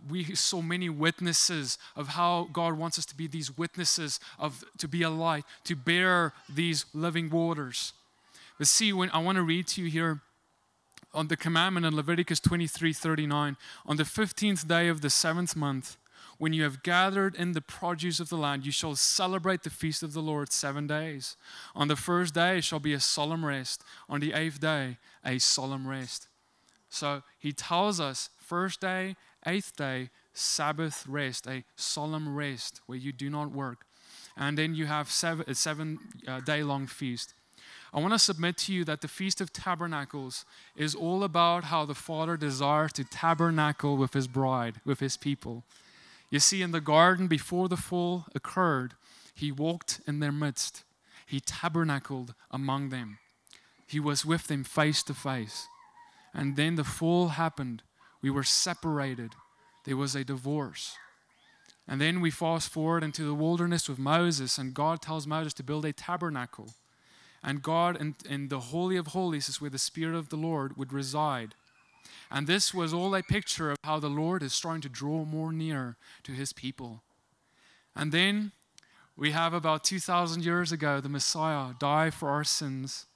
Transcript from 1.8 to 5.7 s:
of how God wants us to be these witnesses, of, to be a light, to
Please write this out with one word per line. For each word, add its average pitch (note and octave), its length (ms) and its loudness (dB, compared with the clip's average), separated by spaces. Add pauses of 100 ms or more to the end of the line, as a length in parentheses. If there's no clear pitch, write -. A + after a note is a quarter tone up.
of C#3+ 120 -6
how F3 440 0
God E3 260 0
wants D#3+ 220 -4
us D#3+ 60 -4
to C#3+ 100 -16
be D#3+ 100 -4
these C#3+ 320 -6
witnesses, E3 600 -2 (180)
of, D3 240 -4 (160)
to - 80 -4
be E3+ 160 0
a E3 80 4
light, D#3+ 340 2 (200)
to F3 100 -4